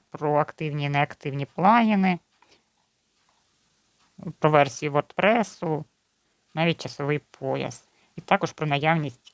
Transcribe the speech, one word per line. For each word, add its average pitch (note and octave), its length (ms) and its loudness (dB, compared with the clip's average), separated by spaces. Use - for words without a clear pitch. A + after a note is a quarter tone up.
про D3 260 -2
активні D3 480 -4
і C#3+ 40 -2
неактивні C#3+ 580 -2
плагіни, G3 720 2
про D#3 120 2
версію C#3+ 420 2
WordPress, E3 920 -2
навіть E3 260 0
часовий C#3+ 380 -4
пояс. C3+ 680 -8
І - 40 -14
також F#3 320 0
про - 140 -6
наявність, D3 680 0